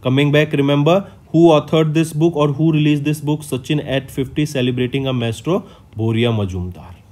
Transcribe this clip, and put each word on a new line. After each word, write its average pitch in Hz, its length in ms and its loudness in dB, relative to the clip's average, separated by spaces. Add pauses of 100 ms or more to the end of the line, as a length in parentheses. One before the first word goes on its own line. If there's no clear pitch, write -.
Coming 139 320 2
back, 151 200 2
remember 147 600 2 (200)
who 165 160 6
authored 156 440 4
this 160 220 0
book 165 220 2
or 147 120 2
who 156 240 0
released 151 320 2
this 151 160 -2
book, 147 200 -2
Sachin 143 460 -4
at 135 240 -4
fifty, 143 360 -4
celebrating 127 600 -2
a 131 60 -2
maestro, 120 560 -4 (260)
Boria 113 400 0
Majumdar. 90 600 -6 (180)